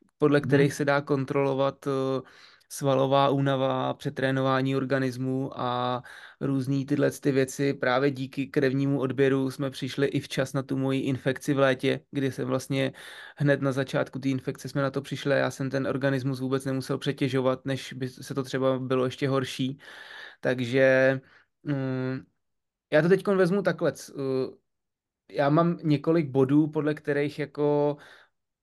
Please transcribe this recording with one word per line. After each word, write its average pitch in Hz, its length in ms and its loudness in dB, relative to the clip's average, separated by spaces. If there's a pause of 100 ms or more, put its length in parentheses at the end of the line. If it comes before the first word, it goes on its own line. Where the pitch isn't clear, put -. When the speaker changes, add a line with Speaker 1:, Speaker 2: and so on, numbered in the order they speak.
(180)
Speaker 1:
podle 143 220 4
Speaker 2:
Mhm. - 80 -2
Speaker 1:
kterých 139 260 6
se 151 120 -4
dá 143 160 2
kontrolovat, 139 840 -2
eh, 135 340 -2 (500)
svalová 135 580 4
únava, 131 640 0
přetrénování 135 840 0
organismu 131 840 -2
a 123 440 -2 (380)
různý 135 440 -2
tyhle 139 260 2
ty 143 200 -2
věci. 135 420 0
Právě 135 380 0
díky 131 360 -6
krevnímu 139 520 2
odběru 135 520 0
jsme 135 180 -6
přišli 131 380 -6
i 143 120 -4
včas - 340 -4
na 139 100 -2
tu 135 140 -6
moji 135 240 0
infekci 135 520 -2
v 135 60 0
létě, 131 400 2 (120)
kdy 135 200 -2
jsem 127 160 -6
vlastně 131 460 -2 (440)
hned 143 240 4
na 139 100 2
začátku 135 480 -2
té 127 100 -2
infekce 131 400 -4
jsme 143 120 -2
na 135 100 0
to 139 100 -4
přišli 135 320 -4
a 135 40 4
já 131 140 0
jsem 135 180 -6
ten 135 180 -2
organismus 135 520 0
vůbec 131 260 -2
nemusel 135 320 -2
přetěžovat, 131 680 0
než 135 280 -6
by 131 160 -6
se - 260 -12
to 135 80 -2
třeba 131 360 0
bylo 131 260 0
ještě 131 240 -2
horší. 131 500 -2 (600)
Takže, 131 800 4 (440)
mm, 131 560 -4 (720)
já 151 100 6
to 170 80 4
teďkon 190 280 4
vezmu 185 240 4
takhle. 170 300 0
C-, - 260 -10
eh, 131 380 -2 (800)
já 143 140 2
mám 170 340 4
několik 156 460 2
bodů, 135 380 4
podle 151 260 -2
kterých 147 460 -4
jako 147 580 0 (640)